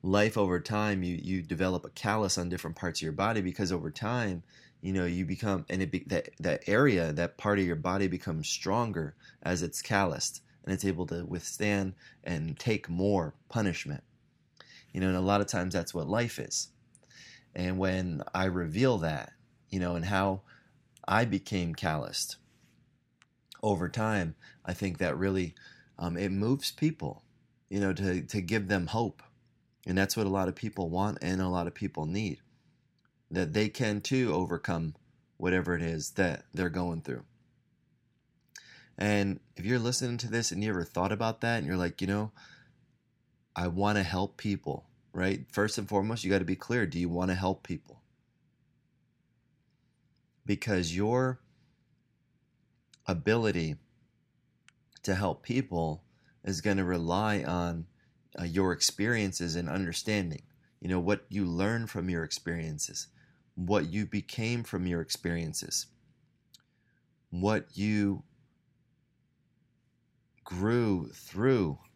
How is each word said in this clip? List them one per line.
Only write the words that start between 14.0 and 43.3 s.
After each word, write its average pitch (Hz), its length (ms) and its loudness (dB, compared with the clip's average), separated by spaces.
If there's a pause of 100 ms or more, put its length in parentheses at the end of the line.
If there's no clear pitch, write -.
You - 80 -6
know, 92 80 4
and 92 80 2
a 90 60 2
lot 101 180 4
of 101 80 0
times 90 260 -2
that's 87 200 -2
what 80 160 -4
life 117 300 0
is. - 280 -4 (880)
And 90 220 -2
when 92 440 0 (140)
I 92 100 2
reveal 92 520 2
that, 76 340 -2 (380)
you 98 100 -2
know, 90 160 0
and 82 80 -2
how 95 380 2 (680)
I 107 160 6
became 95 500 0
calloused 76 640 -2 (1300)
over 92 240 2
time, 104 480 0 (300)
I 92 80 -4
think 92 240 -2
that 80 200 0
really, 95 380 0 (420)
um, 85 200 -2
it 95 160 0
moves 113 380 0
people, - 520 -2 (460)
you 98 100 -2
know, 98 140 2
to, 92 280 0
to - 200 -4
give 98 260 0
them 92 200 2
hope. 113 360 -2 (640)
And 90 120 0
that's 98 200 2
what 107 100 2
a - 20 2
lot 95 200 2
of - 60 -6
people 98 340 -4
want 95 320 0
and 92 200 0
a 92 60 2
lot 90 200 0
of 87 60 -6
people 80 320 -6
need, 92 360 -4 (920)
that 82 220 0
they 107 160 4
can 107 320 0
too 127 320 2
overcome 82 640 -2 (420)
whatever 87 380 2
it 82 60 -2
is 82 300 -4
that 87 320 2 (100)
they're 90 160 0
going 87 320 -2
through. 62 220 -8 (1700)
And 101 420 4 (160)
if 90 100 -6
you're 123 140 2
listening 120 400 0
to 117 100 -6
this 113 220 0
and 92 120 -2
you 110 60 0
ever 90 140 0
thought 92 280 0
about 113 300 -2
that 117 160 2
and 76 100 -2
you're 92 100 0
like, 87 240 -2
"You 90 60 -2
know, 104 240 0 (1200)